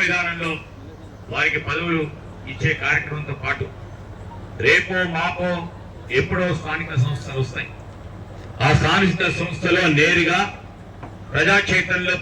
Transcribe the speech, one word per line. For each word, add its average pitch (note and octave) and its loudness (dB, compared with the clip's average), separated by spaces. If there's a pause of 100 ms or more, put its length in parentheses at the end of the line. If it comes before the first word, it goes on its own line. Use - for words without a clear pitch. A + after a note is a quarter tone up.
విధానంలో E3+ 0 (840)
వారికి D3+ 0
పదవులు E3 0 (480)
ఇచ్చే C3 2 (120)
కార్యక్రమంతో D3 -2
పాటు C3+ -2 (1000)
రేపో F3+ 4 (180)
మాపో F3+ 0 (680)
ఎప్పుడో F3+ 2 (140)
స్థానిక D#3+ -4 (120)
సంస్థలు C3+ -2
వస్తాయి. - -4 (1000)
ఆ - 6 (100)
స్థానిక F3+ 4 (160)
సంస్థలో E3+ 2 (160)
నేరుగా E3+ 6 (920)
ప్రజాక్షేత్రంలో F3+ 4